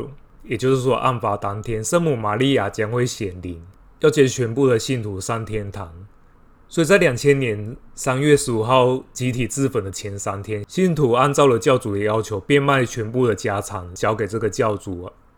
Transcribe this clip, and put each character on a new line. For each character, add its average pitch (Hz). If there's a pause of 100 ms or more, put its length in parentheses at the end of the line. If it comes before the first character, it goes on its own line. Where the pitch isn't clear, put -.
(440)
也 -
就 131
是 131
说 127
案 123
发 104
当 101
天， 110
圣 175
母 160
玛 107
利 135
亚 104
将 107
会 123
显 98
灵， 87 (380)
要 156
接 143
全 120
部 139
的 123
信 123
徒 98
上 113
天 107
堂。 95 (760)
所 -
以 165
在 190
两 160
千 139
年 113 (200)
三 131
月 147
十 135
五 110
号 127
集 127
体 120
自 135
焚 113
的 95
前 101
三 98
天， 104
信 180
徒 139
按 131
照 143
了 117
教 131
主 110
的 101
要 107
求， 104
变 143
卖 139
全 110
部 127
的 107
家 101
产 92
交 107
给 104
这 110
个 107
教 110
主， 90 (260)